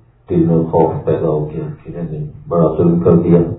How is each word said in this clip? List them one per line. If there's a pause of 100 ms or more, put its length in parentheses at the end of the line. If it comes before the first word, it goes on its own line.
(300)
دل
میں
خوف (120)
پیدا
ہو
گیا (180)
کہ
میں
نے (220)
بڑا
ظلم
کر
دیا (200)